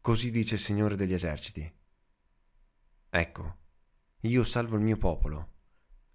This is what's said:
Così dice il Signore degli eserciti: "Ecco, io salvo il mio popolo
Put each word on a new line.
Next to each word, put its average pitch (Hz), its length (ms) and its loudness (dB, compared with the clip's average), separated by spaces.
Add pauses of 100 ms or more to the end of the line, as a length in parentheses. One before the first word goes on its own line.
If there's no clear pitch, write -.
Così 117 300 2
dice 110 240 0
il 98 60 -2
Signore 104 360 0
degli 95 160 -2
eserciti: 80 640 -6 (1300)
"Ecco, 82 500 -2 (640)
io 120 220 4
salvo 113 340 0
il 104 60 2
mio 110 140 4
popolo 78 580 0 (600)